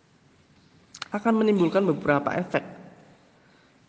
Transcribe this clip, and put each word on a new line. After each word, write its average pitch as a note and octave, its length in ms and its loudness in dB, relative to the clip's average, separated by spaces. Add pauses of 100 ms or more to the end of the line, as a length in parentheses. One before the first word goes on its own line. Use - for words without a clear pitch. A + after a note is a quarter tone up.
(1120)
akan G#3+ 240 0
menimbulkan G3 480 2
beberapa D3 480 0
efek, - 320 -4 (1200)